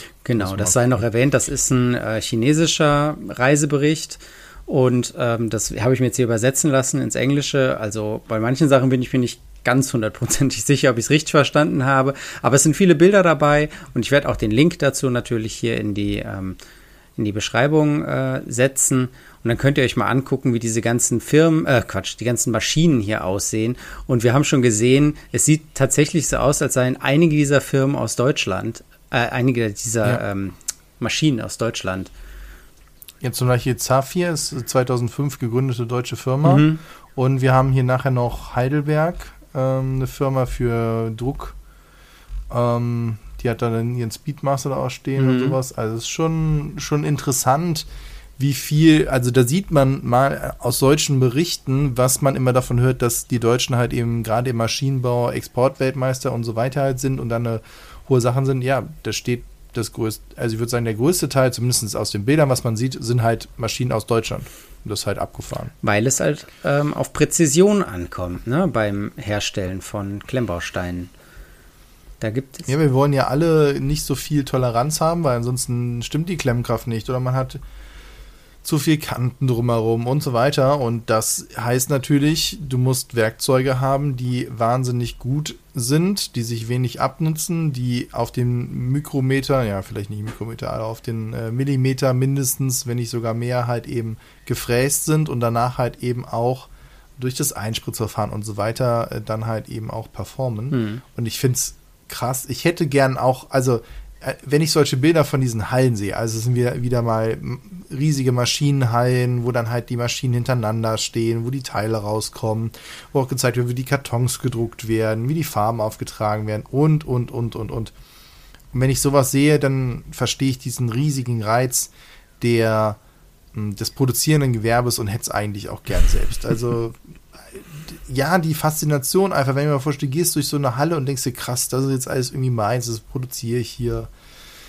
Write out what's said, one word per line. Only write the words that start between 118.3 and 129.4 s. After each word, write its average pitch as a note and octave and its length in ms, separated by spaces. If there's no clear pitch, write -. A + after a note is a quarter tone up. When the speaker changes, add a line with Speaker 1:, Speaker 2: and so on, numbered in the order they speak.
Speaker 2:
Und B2+ 80
wenn C3 100
ich C3 100
sowas C#3 300
sehe, D3 280
dann C3 520
verstehe C3+ 400
ich B2+ 80
diesen B2 300
riesigen B2 560
Reiz B2 460
der, A2 540
m, G#2 220
des - 140
produzierenden C3+ 640
Gewerbes A#2 460
und A2+ 80
hätt's G#2 240
eigentlich G#2 380
auch - 160
gern - 240
selbst. - 360
Also, A#2 540
Speaker 1:
<laughs> - 1080
Speaker 2:
ja, C#3 300
die D#3+ 160
Faszination D#3 760
einfach, C3+ 220